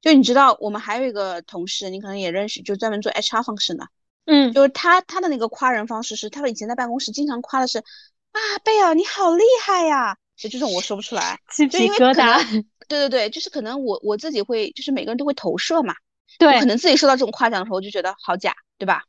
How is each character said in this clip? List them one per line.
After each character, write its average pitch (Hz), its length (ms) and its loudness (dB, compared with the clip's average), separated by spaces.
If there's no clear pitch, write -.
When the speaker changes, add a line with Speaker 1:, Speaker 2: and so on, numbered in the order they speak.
Speaker 1:
就 311 100 4
你 269 100 8
知 233 120 2
道 269 260 6
我 214 80 -6
们 208 140 -6
还 214 160 -6
有 262 80 -4
一 247 60 -4
个 190 280 -6
同 175 260 -10
事， 196 220 -8
你 185 100 -10
可 208 100 -14
能 196 100 -10
也 185 120 -4
认 196 160 -4
识， - 160 -10
就 202 140 -6
专 220 160 -4
门 208 80 -4
做 208 100 -4
H - 240 -6
R 233 80 0
方 220 160 -8
式 - 160 -4
的。 - 140 -12
Speaker 2:
嗯。 285 260 6
Speaker 1:
就 277 100 6
是 277 60 6
他， 349 320 2
他 359 220 -8
的 370 80 0
那 269 80 -2
个 226 100 -2
夸 254 240 -2
人 220 140 -2
方 226 160 -8
式 226 120 -8
是， 214 140 -10
他 285 180 -8
以 240 60 -2
前 214 160 -10
在 240 60 -6
办 240 160 -6
公 254 100 -4
室 220 100 -8
经 285 160 -4
常 240 140 -4
夸 262 180 -4
的 254 80 2
是 247 120 -4
，“啊， 415 60 -6
贝 440 200 4
尔， 349 100 6
你 320 140 4
好 349 280 2
厉 359 80 4
害 359 240 2
呀。” 254 320 0
就 - 140 -12
这 254 80 -8
种 254 160 -2
我 180 80 -2
说 - 120 -6
不 196 80 -10
出 - 120 -10
来。 175 300 -4
Speaker 2:
<laughs> - 120 -20
鸡 294 100 4
皮 370 220 2
疙 403 60 0
瘩。 - 40 0
Speaker 1:
就 262 40 -2
因 247 40 0
为 262 80 2
可 262 80 4
能， 233 400 2
对， 294 140 -4
对， 277 80 0
对， 226 220 -2
就 320 100 -14
是 - 80 -12
可 277 140 -8
能 254 200 -8
我， 214 220 -4
我 208 120 -2
自 311 140 -8
己 302 120 -4
会， 226 300 -4
就 - 100 -16
是 285 100 -4
每 262 140 -4
个 220 40 -8
人 233 60 -6
都 277 80 -6
会 285 80 -2
投 175 240 -4
射 330 260 -2
嘛。 185 120 -4
Speaker 2:
对。 294 160 8
Speaker 1:
我 349 60 4
可 285 60 2
能 226 100 4
自 302 120 0
己 311 80 6
收 294 120 4
到 262 80 6
这 254 80 -2
种 226 60 -4
夸 240 180 0
奖 208 120 -2
的 185 40 -6
时 220 60 -12
候， 185 60 -4
我 190 40 -2
就 196 80 -12
觉 202 140 -6
得 185 200 -4
好 180 140 -2
假， 190 180 -4
对 - 80 -10
吧？ 185 240 -2